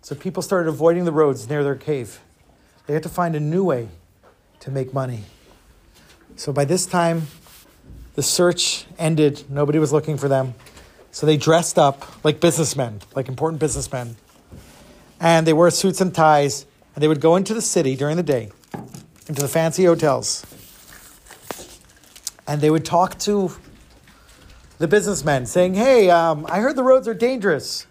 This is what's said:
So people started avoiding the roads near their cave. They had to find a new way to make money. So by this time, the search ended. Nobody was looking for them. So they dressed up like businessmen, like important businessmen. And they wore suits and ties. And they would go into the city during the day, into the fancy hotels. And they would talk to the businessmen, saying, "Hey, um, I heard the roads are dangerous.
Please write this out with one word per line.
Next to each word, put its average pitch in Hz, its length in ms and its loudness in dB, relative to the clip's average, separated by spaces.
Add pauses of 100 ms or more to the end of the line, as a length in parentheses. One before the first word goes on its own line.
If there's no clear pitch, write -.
So - 120 -12
people 175 280 -8
started 175 260 -2
avoiding 170 360 4
the 165 80 0
roads 135 360 2
near 147 160 -2
their 139 100 -2
cave. 135 460 -8 (680)
They 147 80 -4
had 156 80 -2
to 180 60 -10
find 170 260 -4
a 151 60 -4
new 165 240 0
way 123 240 -2 (720)
to 135 100 -14
make 131 220 -6
money. 127 320 -6 (1120)
So - 160 -8
by 143 120 0
this 180 220 -2
time, 170 420 -2 (840)
the 139 80 -4
search - 640 0 (120)
ended. 156 500 0
Nobody 147 300 0
was 147 140 0
looking 151 240 -2
for 139 120 -4
them. 131 260 0 (560)
So - 160 -4
they 156 100 4
dressed 160 420 2
up - 460 0
like 156 160 0
businessmen, 139 600 0 (140)
like 135 140 -6
important 147 320 -6
businessmen. 123 560 -6 (1040)
And 165 260 4
they 160 60 4
wore 165 180 6
suits 185 300 0
and 185 140 0
ties. 151 520 2 (280)
And 147 80 -4
they 156 60 4
would 151 120 2
go 165 160 4
into 196 180 -2
the 226 80 -6
city 139 320 0
during 147 220 -4
the 180 60 -4
day, 120 280 -4 (800)
into 143 140 -6
the 139 60 -2
fancy 165 360 0
hotels. 156 600 0 (2000)
And 147 140 -4
they 151 100 2
would 156 140 0
talk 180 360 0
to 202 320 -2 (1300)
the 165 100 -2
businessmen, 151 580 0
saying, 180 280 0
"Hey, 226 340 4
um, 165 400 2
I 180 120 -2
heard 269 160 -2
the 262 60 -2
roads 262 240 4
are 226 80 -4
dangerous. 202 760 -2